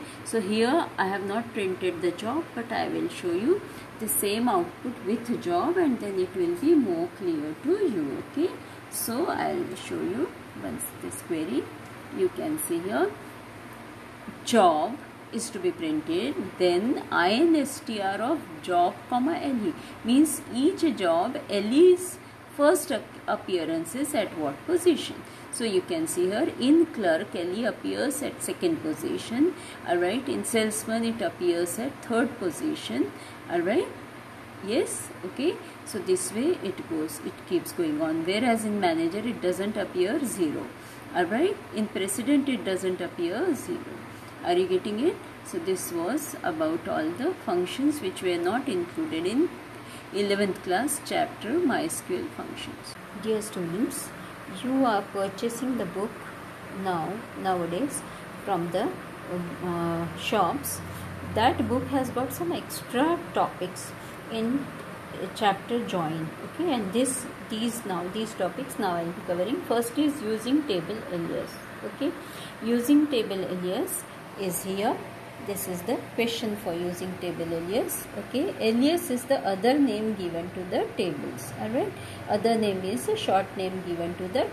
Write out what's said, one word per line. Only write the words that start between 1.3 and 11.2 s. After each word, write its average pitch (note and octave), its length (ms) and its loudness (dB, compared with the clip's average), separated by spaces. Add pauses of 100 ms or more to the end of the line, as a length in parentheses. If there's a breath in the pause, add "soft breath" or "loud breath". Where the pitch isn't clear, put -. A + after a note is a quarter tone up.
printed F#3 480 0
the F3+ 100 4
job, A#3+ 320 -2 (100)
but A#3 180 -6
I E3+ 180 0
will E3 180 0
show F3 240 -4
you B3 300 4 (400 loud breath)
the G#3+ 80 -2
same A3 400 2
output F3 560 0
with A3+ 360 0
job, F#3+ 360 2
and C4 240 4
then G3 180 0
it F3+ 160 0
will F3 220 4
be D#4+ 180 6
more F3 320 4 (100)
clear D#3 460 -2
to C#4+ 80 2
you. F3 560 2
Okay, D#3+ 240 0 (400 loud breath)
so B3 360 -2
I - 260 0
will - 220 -2
show - 200 -6
you A3+ 340 0 (320)
once - 220 -6 (180)
this - 200 -8